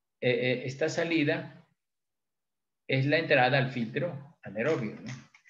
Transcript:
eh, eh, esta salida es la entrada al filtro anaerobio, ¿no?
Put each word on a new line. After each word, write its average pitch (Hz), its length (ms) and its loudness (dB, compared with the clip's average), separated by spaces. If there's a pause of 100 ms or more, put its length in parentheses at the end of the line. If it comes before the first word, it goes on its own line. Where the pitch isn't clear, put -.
(200)
eh, 127 120 2
eh, 123 340 0
esta 151 240 -2
salida 165 760 -2 (1200)
es 135 160 2
la 151 140 2
entrada 139 380 4
al 123 140 2
filtro 139 720 -6
anaerobio, 110 520 -2
¿no? 117 360 -14 (180)